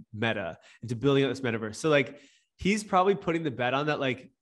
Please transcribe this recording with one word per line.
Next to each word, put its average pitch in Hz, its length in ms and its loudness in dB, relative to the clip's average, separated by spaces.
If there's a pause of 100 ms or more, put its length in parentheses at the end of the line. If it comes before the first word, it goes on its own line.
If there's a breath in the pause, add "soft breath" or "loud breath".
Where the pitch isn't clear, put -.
(140)
Meta, 104 440 -4 (240 loud breath)
into 117 140 -6
building 139 280 4
out 139 40 2
this 135 120 -4
metaverse. 113 360 -4
So, 160 120 -2
like, 143 300 2 (380 loud breath)
he's 208 260 0
probably 196 320 4
putting 170 280 -2
the 151 80 -4
bet 123 240 -2
on 147 120 -2
that, 147 140 0
like, 131 300 -2 (120)